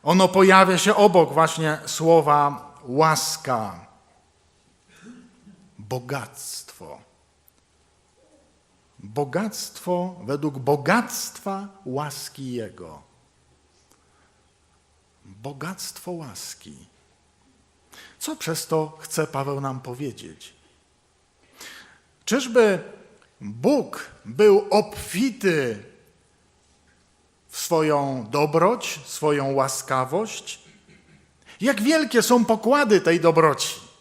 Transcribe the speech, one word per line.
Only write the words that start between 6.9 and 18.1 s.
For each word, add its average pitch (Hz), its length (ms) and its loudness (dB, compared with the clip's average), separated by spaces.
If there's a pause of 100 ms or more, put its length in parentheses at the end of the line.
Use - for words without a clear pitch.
Bogactwo 175 1200 -6
według 139 360 -6
bogactwa 196 1080 -2 (180)
łaski 139 680 -10
Jego. 90 480 -12 (2250)
Bogactwo 139 840 -14
łaski. 120 760 -16 (1400)